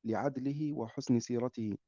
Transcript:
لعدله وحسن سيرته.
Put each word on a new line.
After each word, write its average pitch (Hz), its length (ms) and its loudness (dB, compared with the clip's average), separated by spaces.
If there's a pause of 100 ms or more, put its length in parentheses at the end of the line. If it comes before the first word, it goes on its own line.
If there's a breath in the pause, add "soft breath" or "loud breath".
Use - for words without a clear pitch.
لعدله 135 680 0
وحسن 120 460 2
سيرته. 117 580 -2 (120)